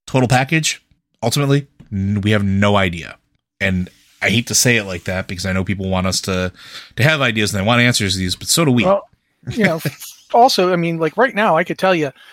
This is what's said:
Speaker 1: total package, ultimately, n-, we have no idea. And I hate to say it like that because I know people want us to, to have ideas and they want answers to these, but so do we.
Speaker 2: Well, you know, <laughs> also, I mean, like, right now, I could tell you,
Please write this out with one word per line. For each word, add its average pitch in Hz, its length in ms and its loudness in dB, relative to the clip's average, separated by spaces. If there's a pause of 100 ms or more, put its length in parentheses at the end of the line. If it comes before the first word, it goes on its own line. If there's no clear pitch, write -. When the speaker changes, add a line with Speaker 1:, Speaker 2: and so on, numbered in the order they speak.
Speaker 1:
total 127 220 2
package, 135 540 0 (400)
ultimately, 139 440 0 (260)
n-, 101 280 -2
we 104 100 0
have 104 140 2
no 101 320 2
idea. 90 420 -2 (420)
And 92 280 -2 (340)
I 98 80 0
hate 117 180 0
to 107 60 -2
say 120 220 2
it 104 80 0
like 92 200 -8
that 95 220 -4
because 92 200 -8
I 95 60 -2
know 95 120 -2
people 95 240 -4
want 92 180 0
us 92 160 -2
to, 92 300 -4 (440)
to 110 60 -2
have 156 180 2
ideas 110 320 0
and 101 80 -2
they 95 60 -2
want 120 140 4
answers 113 340 2
to 95 40 -4
these, 92 180 -2
but - 120 -12
so 165 160 2
do 143 60 2
we. 120 140 4
Speaker 2:
Well, 196 240 0 (420)
you 214 140 -2
know, 165 160 0 (260)
<laughs> - 280 -10
also, 233 380 4
I 180 40 0
mean, 165 220 -2
like, 160 180 -2
right 240 180 2
now, 196 220 2
I 170 80 2
could - 140 -8
tell 185 160 2
you, 147 180 -2 (200)